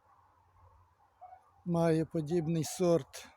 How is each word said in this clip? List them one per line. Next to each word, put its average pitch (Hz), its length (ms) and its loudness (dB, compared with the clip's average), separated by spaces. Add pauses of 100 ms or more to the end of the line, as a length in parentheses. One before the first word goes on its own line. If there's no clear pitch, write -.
(1600)
має 165 400 2
подібний 160 600 -2
сорт. - 720 0